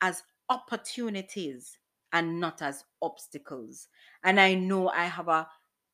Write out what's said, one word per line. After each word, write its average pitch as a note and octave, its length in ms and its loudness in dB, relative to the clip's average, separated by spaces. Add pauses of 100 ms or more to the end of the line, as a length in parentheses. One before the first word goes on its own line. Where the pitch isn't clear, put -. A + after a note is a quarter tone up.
as F3+ 220 0 (260)
opportunities G3+ 1300 -6 (340)
and E3 280 0
not E3 220 -4
as C#3 220 -6 (180)
obstacles. - 840 -10 (360)
And F#3+ 160 6
I F#3+ 160 8
know F#3 340 2
I E3+ 160 0
have E3+ 220 -6
a, D#3+ 200 2 (460)